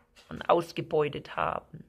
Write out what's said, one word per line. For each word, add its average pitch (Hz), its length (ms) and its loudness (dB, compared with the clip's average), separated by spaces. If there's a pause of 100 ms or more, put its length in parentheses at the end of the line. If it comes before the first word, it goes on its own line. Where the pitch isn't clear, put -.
(280)
und - 220 -10
ausgebeutet 156 880 0
haben. - 520 -4